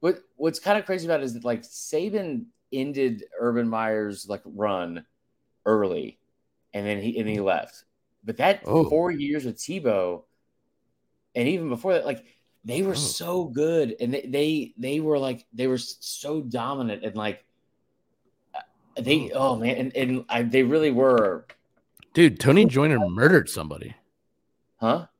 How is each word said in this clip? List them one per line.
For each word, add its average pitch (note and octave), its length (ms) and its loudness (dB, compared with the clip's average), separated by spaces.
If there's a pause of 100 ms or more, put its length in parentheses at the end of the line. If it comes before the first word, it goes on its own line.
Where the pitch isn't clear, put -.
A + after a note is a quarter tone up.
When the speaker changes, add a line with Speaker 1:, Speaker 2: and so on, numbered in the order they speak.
Speaker 1:
What, F3 200 0 (160)
what's D#3+ 240 -2
kinda G#3 220 2
crazy F3+ 240 -4
about E3 140 2
it C#3 40 -4
is A#2+ 100 -6
that, A#2 100 -14
like, A#2 180 -2
Saban E3+ 840 -6 (260)
ended C3 520 -2 (140)
Urban A#2 300 0
Meyer's, G#2+ 600 -2
like, G2+ 160 -6
run F2+ 600 -4 (640)
early, F#2 520 -2 (560)
and G#2 120 -6
then G#2 160 -2
he, A#2 160 -4
and G#2+ 100 -4
he G#2+ 120 -4
left. F#2+ 440 -4 (400)
But A2+ 120 -8
that F#3+ 300 0
Speaker 2:
Oh. D#3 220 2
Speaker 1:
four E3+ 220 0
years C#3+ 360 -4
with A2 120 -8
Tebow, G#2 680 -2 (1080)
and B2 140 0
even E3 220 -2
before D3+ 240 -2
that, E3 120 0
like, C3+ 180 -6 (380)
they F#3+ 200 -4
were G3 100 0
Speaker 2:
Oh. - 20 -2
Speaker 1:
so E3+ 500 -4
good, D3 560 0
and A#2+ 120 -2
they, C#3 140 -6
they, C#3+ 500 -2
they C3+ 240 -4
were, D#3 180 0
like, C3 360 -6
they B2 120 -2
were B2+ 100 2
s-, - 240 -8
so D3+ 420 -8
dominant, A#2+ 640 -6
and, G#2+ 120 -6
like, G#2+ 260 -6 (1120)
uh, - 60 -10 (400)
they, C3 320 2
Speaker 2:
Oh. C3+ 220 2
Speaker 1:
oh, - 20 -6
man, A#2 200 -2
and, B2+ 200 -6
and B2+ 320 -2
I, A#2+ 140 -2
they A#2+ 200 4
really D3+ 280 2
were. A#2 560 4 (680)
Speaker 2:
Dude, D#3+ 260 6
Tony F3 280 8
Joyner C#3+ 320 4 (100)
murdered A#2+ 400 6
somebody. D2+ 460 -8 (840)
Speaker 1:
Huh? C#3+ 300 0 (140)